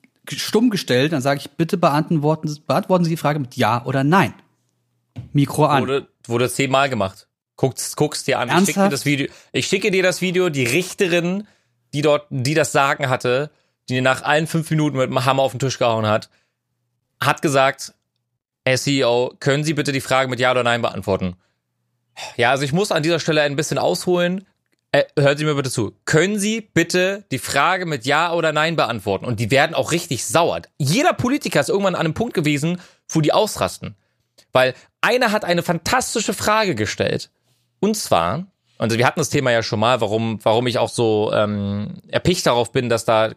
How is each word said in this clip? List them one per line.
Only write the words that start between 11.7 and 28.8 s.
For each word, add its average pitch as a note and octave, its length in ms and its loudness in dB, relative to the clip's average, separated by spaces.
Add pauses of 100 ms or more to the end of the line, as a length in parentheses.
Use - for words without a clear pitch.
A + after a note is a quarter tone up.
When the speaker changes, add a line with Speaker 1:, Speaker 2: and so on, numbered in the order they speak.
Speaker 2:
die D3 80 -2
dort, D3 280 2
die C#3 240 -2
das D#3 200 0
Sagen C#3+ 340 2
hatte, B2+ 420 0 (380)
die B2+ 140 -2
nach C3 220 2
allen D3+ 240 0
fünf D#3+ 220 -4
Minuten D3+ 280 0
mit C3 120 0
dem C3 140 -2
Hammer C3+ 200 2
auf C3 100 0
den B2 60 -8
Tisch C3 200 -4
gehauen A2+ 260 0
hat, G#2+ 240 0 (920)
hat C#3 200 -2
gesagt, C#3 520 0 (720)
„Herr C3 120 2
C C#3 220 0
E C3 60 2
O, A#2+ 340 2
können C#3+ 240 0
Sie D#3 100 -2
bitte C#3+ 200 -4
die C3+ 80 -2
Frage C3 280 0
mit A#2+ 120 -6
Ja B2+ 100 2
oder B2 120 2
Nein A#2 180 0
beantworten?“ F#2 540 -4 (1000)
Ja, A#2+ 160 2
also C#3 140 0
ich C3 80 -4
muss G3+ 180 0
an D#3+ 120 0
dieser E3 160 0
Stelle D#3 220 0
ein C#3+ 140 0
bisschen C#3+ 220 -4
ausholen. F3 680 0 (460)
Äh, C#3+ 120 4 (140)
hören C#3+ 200 4
Sie D3+ 80 -2
mir D3+ 100 0
bitte C3 160 -4
zu. G2+ 220 -2 (100)
„Können F#3+ 360 2
Sie G#3+ 200 -2 (140)
bitte F3+ 580 0
die - 80 -4
Frage F3 460 0
mit C#3 200 -6
Ja D#3+ 280 0
oder D#3+ 180 0
Nein D#3 240 0
beantworten?“ A2+ 480 -2